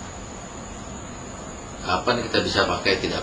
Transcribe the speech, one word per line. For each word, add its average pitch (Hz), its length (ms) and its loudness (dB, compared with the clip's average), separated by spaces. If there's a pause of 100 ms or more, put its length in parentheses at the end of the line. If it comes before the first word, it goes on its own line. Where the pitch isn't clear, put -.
(1900)
Kapan 110 400 4
kita 104 160 4
bisa 95 240 4
pakai 92 320 4
tidak - 260 0